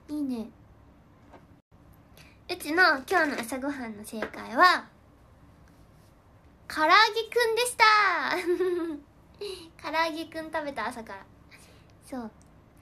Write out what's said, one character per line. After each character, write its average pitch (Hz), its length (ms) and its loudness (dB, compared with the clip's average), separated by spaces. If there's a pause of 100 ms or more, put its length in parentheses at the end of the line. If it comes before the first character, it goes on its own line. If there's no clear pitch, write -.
い 302 100 -8
い 302 40 -4
ね。 240 280 -6 (2000)
う 359 60 -6
ち 302 160 -8
の 359 100 4
今 320 420 4
日 302 40 2
の 226 120 -4
朝 254 180 -8
ご 277 120 -4
は 262 180 -8
ん 208 80 -12
の 208 80 -16
正 220 160 -10
解 208 360 -10
は、 339 300 6 (1800)
唐 311 140 -4
揚 311 60 4
げ 339 40 8 (380)
く 466 220 2
ん - 40 0
で 494 100 2
し 494 100 -4
た。 453 80 6 (2000)
<laughs> 320 100 -10
唐 311 60 -4
揚 330 180 0
げ 320 120 -8
く 320 140 -12
ん 311 120 -12
食 311 140 -4
べ 285 80 -8
た、 220 140 -4
朝 254 140 -10
か 214 120 -14
ら。 196 100 -18 (800)
そ 160 140 -12
う。 208 120 -10 (520)